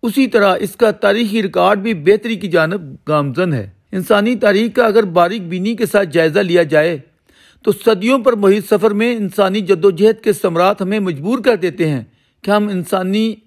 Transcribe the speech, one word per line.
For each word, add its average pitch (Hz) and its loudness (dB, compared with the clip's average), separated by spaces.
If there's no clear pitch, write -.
उसी 254 0
तरह 202 2
इसका 214 0
तारीखी 208 0
रिकॉर्ड 185 0
भी 220 -4
बेहतरी 208 0
की 190 -8
जानब 165 -2
गामजन 151 -2
है। 101 -6
इंसानी 208 0
तारीख 208 0
का 240 2
अगर 220 2
बारीक 175 0
बीनी 185 -4
के 226 -2
साथ 202 0
जायजा 160 0
लिया 175 2
जाए 151 0
तो 208 2
सदियों 220 2
पर 240 2
मुहित 202 2
सफर 208 2
में 220 0
इंसानी 202 -2
जद्दोजहद 190 2
के 214 0
समरात 180 0
हमें 202 -4
मजबूर 185 -4
कर 226 2
देते 175 -2
हैं 135 -4
कि 196 -2
हम 208 0
इंसानी 196 -2